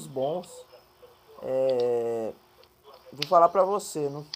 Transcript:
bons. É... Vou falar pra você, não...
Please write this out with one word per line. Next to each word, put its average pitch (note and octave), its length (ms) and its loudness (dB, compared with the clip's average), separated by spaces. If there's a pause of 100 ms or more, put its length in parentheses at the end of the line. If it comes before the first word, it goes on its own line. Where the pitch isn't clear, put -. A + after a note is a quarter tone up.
bons. D3 400 -4 (960)
É... A#2+ 880 2 (800)
Vou C#3+ 160 -14
falar E3+ 220 6
pra F#3 140 2
você, F#3 460 -2
não... D3 160 -10 (100)